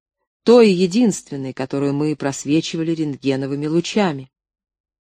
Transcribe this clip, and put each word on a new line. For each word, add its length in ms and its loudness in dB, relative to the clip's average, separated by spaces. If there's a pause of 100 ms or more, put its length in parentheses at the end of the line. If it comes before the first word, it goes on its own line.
(480)
той 240 8
единственной, 800 0
которую 420 -4
мы 220 -2
просвечивали 760 -4
рентгеновыми 760 -4
лучами. 640 -2 (760)